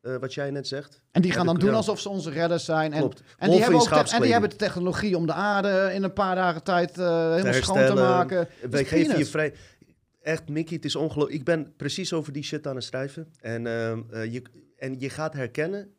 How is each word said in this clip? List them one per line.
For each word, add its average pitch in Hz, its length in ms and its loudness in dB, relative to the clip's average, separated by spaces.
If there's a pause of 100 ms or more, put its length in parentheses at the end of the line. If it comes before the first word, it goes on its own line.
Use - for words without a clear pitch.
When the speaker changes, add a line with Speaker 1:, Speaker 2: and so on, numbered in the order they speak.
Speaker 1:
eh, 127 160 -8
wat 127 180 -8
jij 143 160 -6
net 139 180 -6
zegt. - 420 -12
Speaker 2:
En - 120 2
die 180 80 4
gaan - 80 -2
Speaker 1:
Heb 175 80 2
Speaker 2:
dan 170 100 2
Speaker 1:
ik, 165 40 0
Speaker 2:
doen 202 100 4
Speaker 1:
ja. 214 60 2
Speaker 2:
alsof 214 240 -2
ze - 80 -6
onze 180 220 -6
redders 165 340 0
zijn. 156 280 0
En, 147 60 -2
Speaker 1:
Klopt. 139 240 -2 (160)
Speaker 2:
en - 120 2
die 202 100 8
hebben - 0 -
ook - 0 -
te-, 220 40 6
en 247 60 4
die - 0 -
Speaker 1:
Wolf 202 120 8
in 226 140 4
schaapskleding. 226 360 4
Speaker 2:
hebben 220 180 4
de - 60 -16
technologie 180 600 -2
om 165 100 0
de 160 60 -2
aarde 196 640 0
in 196 80 -2
een 190 100 -2
paar 190 220 0
dagen 180 280 0
tijd, 175 360 0
eh, 180 80 -2
helemaal 165 460 2
Speaker 1:
Te - 0 - (100)
Speaker 2:
schoon - 140 0
te - 60 4
Speaker 1:
herstellen. 127 280 4
Speaker 2:
maken. 180 260 2 (240)
Speaker 1:
Wij 127 100 -8
Speaker 2:
Dat 139 100 0
is 131 80 -2
Speaker 1:
geven 160 100 2
je 160 80 4
Speaker 2:
peanuts. 165 240 0
Speaker 1:
vrij. 156 240 -2 (680)
Echt, 160 280 -6
Mickey, 156 280 -4
het 156 80 -10
is 151 120 -4
ongelooflijk. 151 420 -2
Ik 131 60 -8
ben 165 320 -2
precies 156 360 -6
over 151 200 -4
die 143 100 -8
shit 147 240 -8
aan 139 80 -4
het 123 100 -8
schrijven. 139 560 -10
En, 117 260 -6
ehm, 113 440 -4
eh, 113 220 -6
je, 123 100 -8 (340)
en 131 240 -8
je 135 100 -6
gaat 156 240 -8
herkennen 156 640 -6